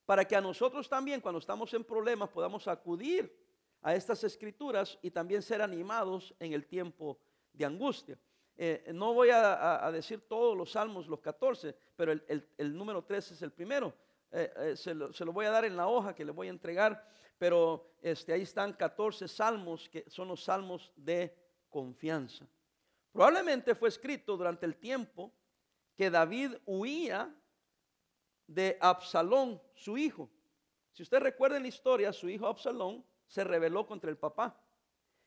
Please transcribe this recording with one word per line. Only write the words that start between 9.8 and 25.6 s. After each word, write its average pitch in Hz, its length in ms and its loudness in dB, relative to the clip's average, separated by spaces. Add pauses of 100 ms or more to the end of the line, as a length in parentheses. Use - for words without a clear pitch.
a 156 60 0
decir 165 360 -6
todos 226 300 2
los 165 140 -4
salmos, 208 340 -4
los 151 140 -8
catorce, 170 560 -2 (200)
pero 165 160 2
el, 156 160 -2
el, 147 300 -4
el 147 180 -4
número 196 280 -6
tres 202 260 -4
es 165 140 -14
el 151 80 -8
primero. 220 420 -4 (380)
Eh, 165 240 -2
eh, 143 200 -2
se 165 200 -8
lo, 147 180 -6
se 180 100 -10
lo 170 80 -4
voy 202 140 -2
a 214 60 2
dar 220 140 4
en 185 120 -4
la 175 100 0
hoja 208 280 0
que 151 100 -10
le 147 60 -6
voy 180 160 -10
a 185 40 -8
entregar, 185 560 0 (300)
pero, 170 540 4 (100)
este, 160 320 -4
ahí 180 80 2
están 202 320 -4
catorce 202 540 -4
salmos 196 640 -2
que 156 200 -12
son 185 200 -10
los 175 140 -10
salmos 185 520 -4
de 165 420 -2 (320)
confianza. 139 800 -8 (640)
Probablemente 277 640 4
fue 226 140 0
escrito 233 460 -6
durante 175 300 -2
el 165 100 -2
tiempo 226 560 -8 (640)